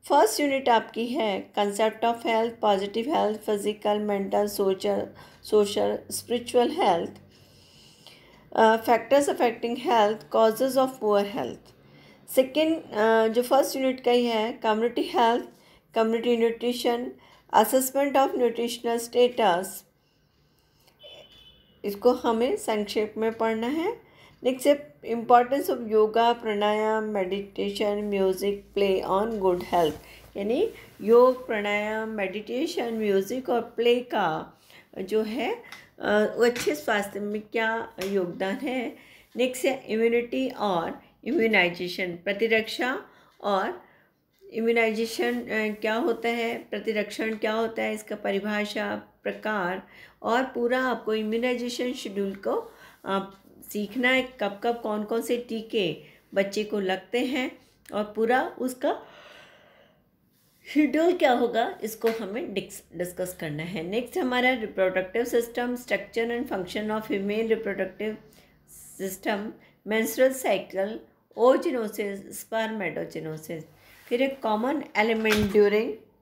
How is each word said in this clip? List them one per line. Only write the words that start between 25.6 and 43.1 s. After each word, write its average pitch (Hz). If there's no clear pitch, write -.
of 247
yoga, 226
pranayama, 214
meditation, 202
music, 190
play 196
on 208
good 190
health, 175
यानी 247
योग, 247
pranayama, 214
meditation, 226
music 214
और 240
प्ले 240
का 170
जो 190
है, 233
अ, -
वो 214
अच्छे 240
स्वास्थ्य 202
में 208
क्या 226
योगदान 190
है। 254
Next 254
है 262
immunity 240
और 185
immunization, 185
प्रतिरक्षा 220